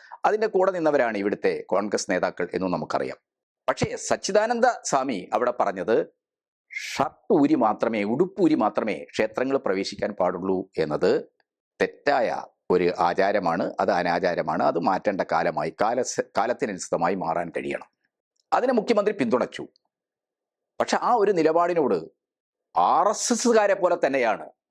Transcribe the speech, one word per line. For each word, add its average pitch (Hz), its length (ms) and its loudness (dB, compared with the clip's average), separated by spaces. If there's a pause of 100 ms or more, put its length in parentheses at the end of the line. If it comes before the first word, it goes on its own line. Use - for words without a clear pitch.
(260)
അതിന്റെ 214 220 2
കൂടെ 190 240 2
നിന്നവരാണ് 143 460 0
ഇവിടുത്തെ 98 500 -2
കോൺഗ്രസ് 101 440 -2
നേതാക്കൾ 90 420 -2
എന്നും 90 180 -2
നമുക്കറിയാം. 71 460 -4 (520)
പക്ഷേ 151 260 -2
സച്ചിദാനന്ദ 214 720 0 (180)
സ്വാമി 131 500 -2
അവിടെ 117 260 0
പറഞ്ഞത് 98 540 0 (840)
ഷർട്ട് - 380 -2
ഊരി 151 220 6
മാത്രമേ, 110 480 0
ഉടുപ്പൂരി 156 520 0
മാത്രമേ 107 480 0
ക്ഷേത്രങ്ങൾ 131 540 -2
പ്രവേശിക്കാൻ 101 540 -2
പാടുള്ളൂ 92 640 -2
എന്നത് 80 460 0 (580)
തെറ്റായ 101 640 0 (260)
ഒരു 90 300 4
ആചാരമാണ്, 87 800 0
അത് 95 120 2
അനാചാരമാണ്, 90 720 0
അത് 143 160 2
മാറ്റേണ്ട 98 420 -2
കാലമായി, 80 600 -2
കാല-, 120 420 -2 (140)
കാലത്തിനനുസൃതമായി 98 800 -2
മാറാൻ 85 340 -4
കഴിയണം. 69 400 -8 (640)
അതിനെ 247 200 2
മുഖ്യമന്ത്രി 214 420 0
പിന്തുണച്ചു. 113 520 -2 (1120)
പക്ഷെ 120 220 0
ആ 185 120 2
ഒരു 214 180 4
നിലപാടിനോട് 160 680 2 (800)
ആർ 175 320 4
എസ് 220 240 -2
എസുകാരെ 220 400 4
പോലെ 175 320 2
തന്നെയാണ് 117 440 0 (220)